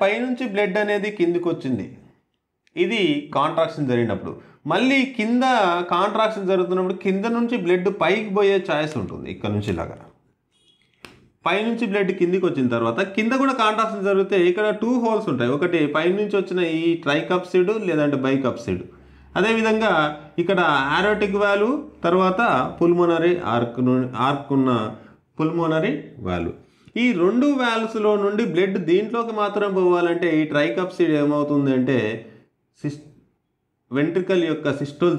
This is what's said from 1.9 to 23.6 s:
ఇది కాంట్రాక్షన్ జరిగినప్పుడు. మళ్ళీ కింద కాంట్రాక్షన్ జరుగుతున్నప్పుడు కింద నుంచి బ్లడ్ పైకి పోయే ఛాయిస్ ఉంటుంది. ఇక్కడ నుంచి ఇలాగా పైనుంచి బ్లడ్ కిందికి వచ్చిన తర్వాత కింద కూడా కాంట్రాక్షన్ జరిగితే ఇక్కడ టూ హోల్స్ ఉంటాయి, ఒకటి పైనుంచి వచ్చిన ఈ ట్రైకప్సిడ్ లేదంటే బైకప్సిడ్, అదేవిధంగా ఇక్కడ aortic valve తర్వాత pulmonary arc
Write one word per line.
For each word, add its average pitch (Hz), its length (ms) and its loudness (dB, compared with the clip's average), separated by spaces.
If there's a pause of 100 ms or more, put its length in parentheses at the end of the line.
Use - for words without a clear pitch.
ఇది 214 180 0 (360)
కాంట్రాక్షన్ 156 540 0
జరిగినప్పుడు. 104 400 0 (400)
మళ్ళీ 254 260 2 (200)
కింద 240 260 0 (500)
కాంట్రాక్షన్ 202 580 0
జరుగుతున్నప్పుడు 185 540 0
కింద 190 200 0 (120)
నుంచి 233 180 0 (100)
బ్లడ్ 180 240 2 (140)
పైకి 214 340 0
పోయే 196 200 4 (120)
ఛాయిస్ 151 320 -2
ఉంటుంది. 85 320 -8
ఇక్కడ 104 220 -6
నుంచి 104 180 -2
ఇలాగా 80 240 -6 (1500)
పైనుంచి 220 460 -2
బ్లడ్ 196 280 0
కిందికి 180 280 2
వచ్చిన 135 260 0
తర్వాత 117 260 0 (160)
కింద 220 260 0
కూడా 269 200 2
కాంట్రాక్షన్ 214 460 0
జరిగితే 196 300 2 (120)
ఇక్కడ 214 180 0 (140)
టూ 226 100 0 (120)
హోల్స్ 220 280 0
ఉంటాయి, 120 240 0
ఒకటి 170 240 0 (160)
పైనుంచి 190 440 0
వచ్చిన 185 200 -4 (220)
ఈ - 20 -2 (220)
ట్రైకప్సిడ్ 180 680 0 (180)
లేదంటే 147 360 2
బైకప్సిడ్, 127 580 -2 (540)
అదేవిధంగా 220 540 2 (500)
ఇక్కడ 180 180 0 (360)
aortic 202 380 0 (100)
valve 202 300 2 (320)
తర్వాత 185 360 2 (380)
pulmonary 170 540 4 (220)
arc 120 200 -2 (120)